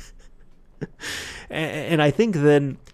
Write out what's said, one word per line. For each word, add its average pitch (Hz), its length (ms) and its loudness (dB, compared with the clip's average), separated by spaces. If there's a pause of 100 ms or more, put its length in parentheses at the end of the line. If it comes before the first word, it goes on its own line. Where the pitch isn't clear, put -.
(1500)
And, 151 420 -6
and 156 100 4
I 147 80 4
think 202 260 0
then 143 420 4 (160)